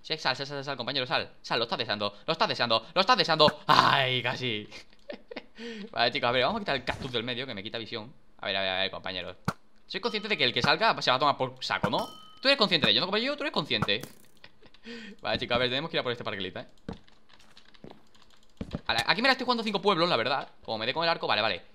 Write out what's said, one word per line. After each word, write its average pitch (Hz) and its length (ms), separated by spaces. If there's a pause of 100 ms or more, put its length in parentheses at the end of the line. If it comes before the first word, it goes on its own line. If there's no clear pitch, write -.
Si - 140
es, 156 80
sal, 131 120
sal, 139 120
sal, 143 180
sal, 139 140
compañero, 127 260
sal. 123 260 (120)
Sal, 147 160
lo 113 60
estás 180 140
deseando, 104 380 (100)
lo 160 60
estás 170 160
deseando, 120 460
lo 180 80
estás 254 160
deseando. 156 480
Ay, 131 560
casi. 120 440 (600)
<laughs> 220 640
Vale, 120 200
chicos, 131 160
a 120 60
ver, 127 120
vamos 180 120
a 220 40
quitar 165 160
el 127 80
cactus - 280
del 113 100
medio, 123 240
que 131 60
me 98 100
quita 110 140
visión. 113 340 (280)
A - 80
ver, 98 100
a 98 60
ver, 95 80
a 92 100
ver, 95 100
compañeros. 90 460 (500)
Soy 190 140
consciente 214 300
de 196 80
que 143 60
el 120 100
que 123 80
salga 170 400
se - 80
va 127 80
a - 20
tomar 143 160
por 127 260
saco, 101 280
¿no? 147 80 (420)
Tú 262 80
eres 277 80
consciente 175 300
de 107 60
ello, 117 100
¿no, 185 60
compañero? 233 280
Tú - 60
eres 294 100
consciente. 117 480 (640)
<laughs> 226 560
Vale, 110 180
chicos, 117 160
a 120 40
ver, 123 100
tenemos 143 220
que 160 80
ir - 20
a - 20
por 123 100
este 110 120
parquelita, 104 380
¿eh? - 40 (2250)
Vale, 113 200
aquí 165 140
me 269 80
la 262 40
estoy 254 120
jugando 240 180
cinco 202 200
pueblos, 180 260
la 160 80
verdad. 131 320 (160)
Como 110 140
me 110 80
dé 135 80
con 165 100
el 165 60
arco, 165 160
vale, 107 160
vale. 101 200 (120)